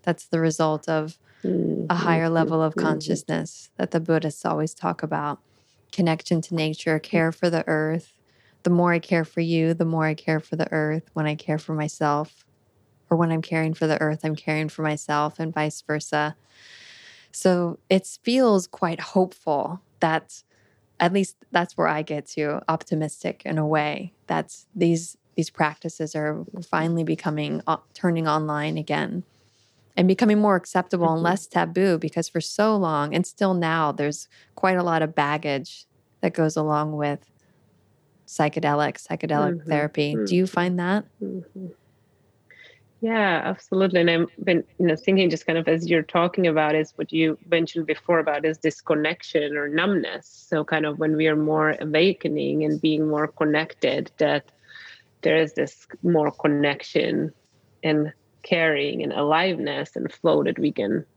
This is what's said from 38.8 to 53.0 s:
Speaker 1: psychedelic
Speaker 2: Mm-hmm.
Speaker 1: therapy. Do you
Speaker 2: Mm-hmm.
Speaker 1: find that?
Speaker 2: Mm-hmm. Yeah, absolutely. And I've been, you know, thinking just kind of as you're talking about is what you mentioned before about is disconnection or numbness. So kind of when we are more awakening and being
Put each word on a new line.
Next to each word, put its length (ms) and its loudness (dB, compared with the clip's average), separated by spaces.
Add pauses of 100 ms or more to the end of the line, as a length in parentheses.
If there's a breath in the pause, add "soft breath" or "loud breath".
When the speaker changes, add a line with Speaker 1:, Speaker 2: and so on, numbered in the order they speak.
Speaker 1:
psychedelic 500 0
Speaker 2:
Mm-hmm. 140 -10
Speaker 1:
therapy. 440 0 (120)
Do 100 2
you 80 4
Speaker 2:
Mm-hmm. 80 -4
Speaker 1:
find 260 0
that? 280 -2 (160)
Speaker 2:
Mm-hmm. 460 -10 (1300 loud breath)
Yeah, 440 2
absolutely. 580 0
And 80 6
I've 340 0
been, 200 2 (140)
you 80 4
know, 100 4
thinking 340 4
just 160 -4
kind 120 0
of 80 -2
as 220 2
you're 140 4
talking 440 2
about 280 4
is 220 0
what 140 -6
you 280 2 (120)
mentioned 360 0
before 320 0
about 260 0
is 140 0
disconnection 960 -2
or 100 -2
numbness. 600 -2 (220)
So 140 0
kind 220 0
of 140 -4
when 180 2
we 100 2
are 100 4
more 440 2
awakening 840 0
and 160 0
being 280 2